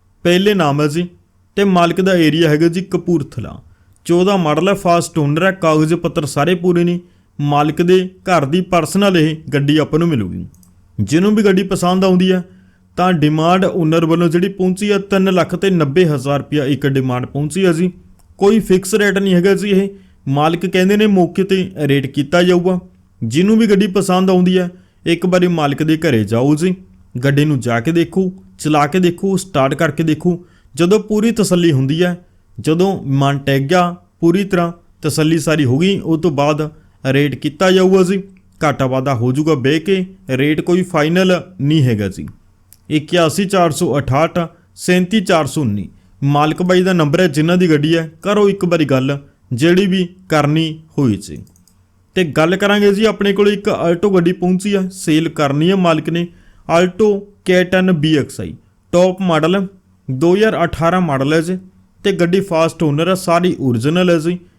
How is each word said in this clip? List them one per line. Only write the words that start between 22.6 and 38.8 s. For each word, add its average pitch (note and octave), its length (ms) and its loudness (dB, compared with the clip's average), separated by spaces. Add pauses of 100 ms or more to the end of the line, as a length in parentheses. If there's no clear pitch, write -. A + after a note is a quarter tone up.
ਜਿਹਨੂੰ E3 360 2
ਵੀ A3+ 80 4
ਗੱਡੀ G3+ 200 2
ਪਸੰਦ F#3 440 0
ਆਉਂਦੀ F#3 280 2
ਹੈ, F3+ 100 -2 (380)
ਇੱਕ E3+ 200 -2
ਵਾਰੀ F3+ 200 2
ਮਾਲਕ D3+ 360 -2
ਦੇ D#3 140 0
ਘਰੇ D3+ 280 0
ਜਾਓ A#2 300 0
ਜੀ, F3+ 200 -2 (500)
ਗੱਡੀ C#3+ 200 2
ਨੂੰ D3+ 160 0
ਜਾ A#2 200 -2
ਕੇ D#3 120 -2
ਦੇਖੋ, E3+ 380 -2 (280)
ਚਲਾ D3+ 280 0
ਕੇ D3 120 -2
ਦੇਖੋ, F#3 380 0
ਸਟਾਰਟ C3+ 380 -2
ਕਰਕੇ E3 280 -2
ਦੇਖੋ। D#3+ 360 -2 (360)
ਜਦੋਂ F3+ 260 2
ਪੂਰੀ G#3+ 300 0
ਤਸੱਲੀ F3+ 420 2
ਹੁੰਦੀ C3+ 300 0
ਹੈ, F3+ 140 -2 (420)
ਜਦੋਂ E3+ 440 0
ਮਨ C#3 360 0
ਟਿਕ C#3 300 -2
ਗਿਆ, F3 220 2 (300)
ਪੂਰੀ E3+ 240 2
ਤਰ੍ਹਾਂ F3 280 -2 (300)
ਤਸੱਲੀ D#3+ 360 0
ਸਾਰੀ D3+ 260 0
ਹੋ B2+ 140 0
ਗਈ, F#3+ 200 0
ਉਹ D#3+ 200 -4
ਤੋਂ E3 120 0
ਬਾਅਦ D3+ 400 -2 (340)
ਰੇਟ C3+ 300 0
ਕੀਤਾ D3 360 -2
ਜਾਊਗਾ F#3 320 4
ਜੀ। F#3+ 200 -2 (420)
ਘਾਟਾ C3+ 220 0